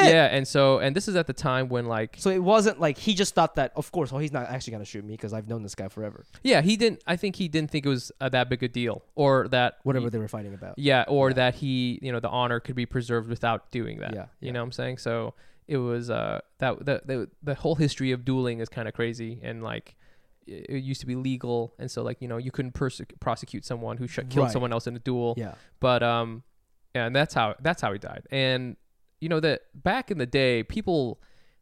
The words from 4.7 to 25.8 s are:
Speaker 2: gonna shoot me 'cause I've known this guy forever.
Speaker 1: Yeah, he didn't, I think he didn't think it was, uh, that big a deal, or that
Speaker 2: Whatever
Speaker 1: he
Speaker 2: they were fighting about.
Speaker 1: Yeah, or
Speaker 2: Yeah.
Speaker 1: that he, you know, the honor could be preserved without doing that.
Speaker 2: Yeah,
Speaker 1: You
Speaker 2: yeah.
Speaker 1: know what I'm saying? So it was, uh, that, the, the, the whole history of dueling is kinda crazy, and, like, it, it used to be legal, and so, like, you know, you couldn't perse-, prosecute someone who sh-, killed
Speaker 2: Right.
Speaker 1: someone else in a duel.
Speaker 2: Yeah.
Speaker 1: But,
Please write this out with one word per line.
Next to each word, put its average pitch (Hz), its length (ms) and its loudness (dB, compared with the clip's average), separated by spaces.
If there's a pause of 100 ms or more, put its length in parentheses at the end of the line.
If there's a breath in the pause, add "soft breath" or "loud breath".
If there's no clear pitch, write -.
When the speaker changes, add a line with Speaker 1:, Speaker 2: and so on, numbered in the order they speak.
Speaker 2:
gonna 104 120 -8
shoot 101 200 -10
me 107 120 -10
'cause 107 160 -8
I've 110 160 -6
known 113 140 -6
this 101 140 -12
guy 95 120 -6
forever. 107 360 -10 (180)
Speaker 1:
Yeah, 233 180 6
he 196 160 4
didn't, 214 300 2
I 175 100 0
think 190 200 -4
he 185 100 -2
didn't 156 240 0
think 143 160 0
it - 20 2
was, 131 220 0 (100)
uh, 139 100 -2
that 123 200 2
big 127 140 -2
a 123 40 2
deal, 117 360 -4 (100)
or 131 340 4
that 123 360 2
Speaker 2:
Whatever 131 220 0
Speaker 1:
he 117 40 -4
Speaker 2:
they 113 80 -2
were 107 100 -4
fighting 104 240 -10
about. 92 240 -14
Speaker 1:
Yeah, 135 300 4
or 139 240 4
Speaker 2:
Yeah. 131 40 2
Speaker 1:
that 127 220 2
he, 127 460 -2
you 131 80 -6
know, 117 100 -4
the 117 80 -2
honor 123 300 0
could 123 180 -8
be 123 80 0
preserved 117 440 -2
without 117 420 -2
doing 110 300 -6
that. 95 120 -8
Speaker 2:
Yeah, 98 100 -8 (180)
Speaker 1:
You - 80 -10
Speaker 2:
yeah. 123 40 -6
Speaker 1:
know 120 80 -4
what 117 60 -4
I'm 123 60 -10
saying? 127 260 -6
So 113 360 -4 (340)
it 151 80 -2
was, 120 340 -2
uh, 113 300 -2 (180)
that, 131 260 -2
the, 139 200 -2
the, 131 260 -4 (140)
the 147 100 -2
whole 156 220 0
history 139 340 0
of 123 140 -2
dueling 127 340 0
is 113 100 -6
kinda 110 220 -8
crazy, 117 540 -4
and, 113 180 -10
like, 113 320 -8 (540)
it, - 200 -14
it 139 140 -6
used 131 180 -6
to 131 60 -14
be 123 80 -4
legal, 123 640 -4
and 131 100 -8
so, 117 140 -8
like, 117 180 -6
you 131 60 -10
know, 117 120 -6
you 127 120 -8
couldn't 127 220 -6
perse-, - 280 -4 (200)
prosecute - 440 -6
someone 117 340 -8
who 123 100 -6
sh-, - 80 -14 (120)
killed 135 180 2
Speaker 2:
Right. 120 60 0
Speaker 1:
someone 123 200 0
else 117 160 -2
in 120 80 -8
a - 20 -10
duel. 120 400 -2
Speaker 2:
Yeah. 107 160 -8 (240 soft breath)
Speaker 1:
But, 123 240 4